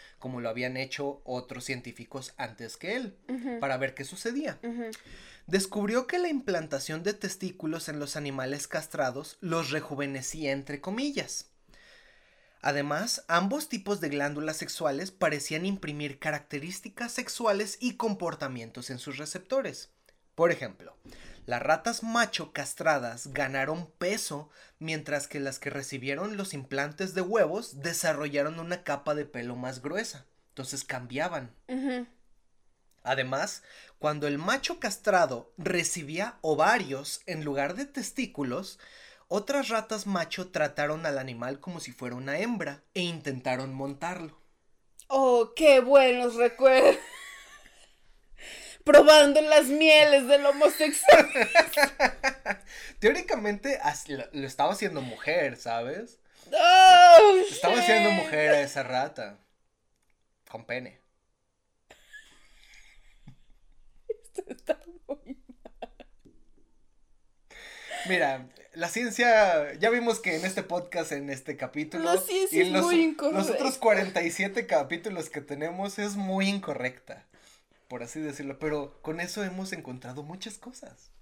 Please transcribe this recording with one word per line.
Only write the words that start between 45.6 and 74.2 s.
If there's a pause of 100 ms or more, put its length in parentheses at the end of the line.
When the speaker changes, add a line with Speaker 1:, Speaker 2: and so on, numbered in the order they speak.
Speaker 2:
buenos
recuerdos.
<laughs>
Probando
las
mieles
del
homosexual.
Speaker 1:
<laughs>
Teóricamente,
as-,
lo,
lo
estaba
haciendo
mujer,
¿sabes? (340)
Speaker 2:
Oh, (140)
Speaker 1:
Estaba
Speaker 2:
shit.
Speaker 1:
haciendo
mujer
a
esa
rata. (1120)
Con
pene. (3000)
Speaker 2:
Esto
está (280)
muy (100)
mal. (2000)
Speaker 1:
Mira, (240)
la
ciencia,
ya
vimos
que
en
este
podcast,
en
este
capítulo, (100)
Speaker 2:
La
ciencia
Speaker 1:
y
Speaker 2:
es
Speaker 1:
los,
Speaker 2:
muy (180)
Speaker 1:
los
otros
Speaker 2:
incorrecta.
Speaker 1:
cuarenta